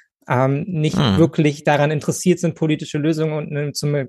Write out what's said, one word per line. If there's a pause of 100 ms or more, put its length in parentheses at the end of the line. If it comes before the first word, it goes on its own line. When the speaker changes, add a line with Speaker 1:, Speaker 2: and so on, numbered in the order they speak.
(260)
Speaker 1:
ähm,
nicht
Speaker 2:
Hm.
Speaker 1:
wirklich
daran
interessiert
sind,
politische
Lösungen
und,
ne,
zum